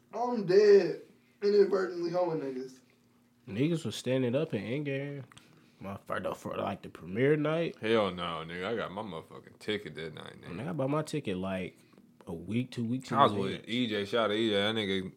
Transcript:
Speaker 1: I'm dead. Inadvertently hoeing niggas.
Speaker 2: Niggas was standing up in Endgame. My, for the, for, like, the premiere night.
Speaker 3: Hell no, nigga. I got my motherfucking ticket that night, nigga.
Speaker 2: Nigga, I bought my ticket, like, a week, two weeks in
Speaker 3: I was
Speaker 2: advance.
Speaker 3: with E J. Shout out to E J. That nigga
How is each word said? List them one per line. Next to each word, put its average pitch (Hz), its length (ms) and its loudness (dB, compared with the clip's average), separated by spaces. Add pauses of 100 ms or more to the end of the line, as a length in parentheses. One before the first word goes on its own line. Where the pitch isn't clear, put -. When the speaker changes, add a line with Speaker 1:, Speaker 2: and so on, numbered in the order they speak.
(140)
Speaker 1:
I'm 233 300 -2
dead. 190 560 8 (420)
Inadvertently 190 680 4
hoeing 170 300 0
niggas. 131 320 -6 (760)
Speaker 2:
Niggas 147 360 0
was 110 120 -4
standing 127 400 0
up 156 180 -2
in 101 80 -2
Endgame. 139 640 -6 (560)
My, 95 160 -10 (100)
for 101 140 -4
the, - 140 -4
for, - 220 -10
like, 101 260 -4
the 92 60 -14
premiere 117 480 0
night. 156 460 -2
Speaker 3:
Hell 110 300 4
no, 85 340 -4
nigga. 87 200 -8
I 113 100 -2
got 82 160 -4
my 101 100 -8
motherfucking - 560 -14
ticket 101 380 -6
that 78 180 -10
night, 80 280 -14
nigga. 78 180 -12
Speaker 2:
Nigga, 143 80 -6
I 180 40 -6
bought 135 180 -2
my 151 120 0
ticket, 139 360 -4
like, 92 380 -4 (520)
a 90 40 -8
week, 104 380 -4
two 120 140 -6
weeks 127 260 -6
in 131 60 0
Speaker 3:
I 139 80 8
was 110 80 6
Speaker 2:
advance. 98 180 -2 (120)
Speaker 3:
with - 60 -18
E 120 200 0
J. 101 160 0
Shout 110 220 0
out - 20 2
to 104 60 2
E 113 160 2
J. 101 40 2
That 104 220 2
nigga 95 400 -2